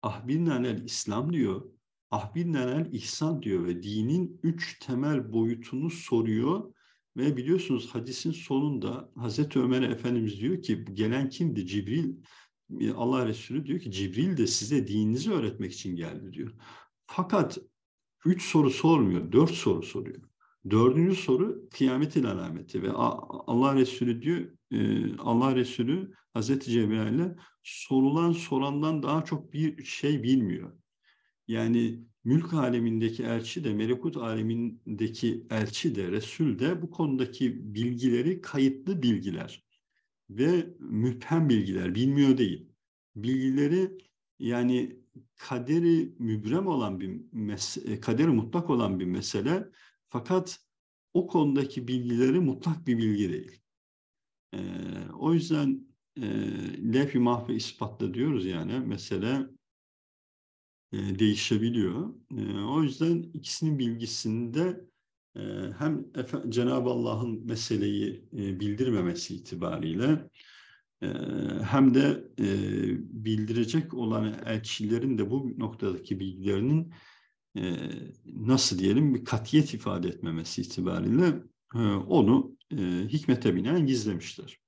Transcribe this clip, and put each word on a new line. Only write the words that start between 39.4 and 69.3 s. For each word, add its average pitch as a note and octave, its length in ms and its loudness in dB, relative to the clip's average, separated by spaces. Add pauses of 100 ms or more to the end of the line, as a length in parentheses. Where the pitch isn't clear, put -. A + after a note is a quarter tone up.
ve D#3 480 2
müphem B2+ 720 0
bilgiler, F#2 460 2
bilmiyor C3+ 440 4
değil. F#2+ 300 -2 (480)
Bilgileri C3+ 840 0 (400)
yani A#2+ 580 0 (400)
kaderi D#3+ 840 2
mübrem A2+ 480 0
olan A2 340 0
bir F#2+ 80 -6 (240)
mes-, G#2 600 -6
e, G#2+ 80 -4
kaderi B2+ 280 2
mutlak C#3+ 420 2
olan G#2 300 2
bir F#2+ 40 -2
mesele G#2 640 -2 (400)
fakat F3+ 520 -2 (540)
o F3+ 120 4
konudaki C#3 600 2
bilgileri B2+ 520 2
mutlak D#3 460 -2
bir A#2+ 120 2
bilgi G#2 340 2
değil. - 280 -10 (960)
Ee, G2+ 40 -6 (600)
o D#3+ 160 2
yüzden, D3+ 520 0 (300)
e, B2 100 -6 (640)
levh-i C3+ 260 4
mahve A#2+ 360 2
ispatla G#2+ 600 -6
diyoruz A#2+ 320 0
yani F#2+ 400 -4
mesele, A2 600 -2 (1500)
e, G2 260 -2
değişebiliyor. A2 960 2 (220)
E, G#2 220 -4
o B2+ 240 0
yüzden D#3+ 400 0
ikisinin D#3 560 -4
bilgisinde, A#2 1080 -2 (520)
e, - 40 -12 (380)
hem D3 360 -2
Efe-, B2+ 360 -6
Cenab-ı B2 400 0
Allah'ın A#2 560 -2
meseleyi, G#2 840 -2
e, G2 280 -4
bildirmemesi G#2 720 -2